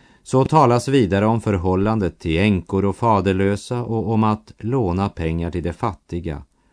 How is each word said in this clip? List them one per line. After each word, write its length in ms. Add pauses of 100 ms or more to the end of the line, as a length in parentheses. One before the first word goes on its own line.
(220)
Så 220
talas 440
vidare 380
om 140
förhållandet 800
till 200
änkor 460
och 120
faderlösa 880
och 280
om 120
att 340
låna 500
pengar 420
till 120
de 100
fattiga 680 (300)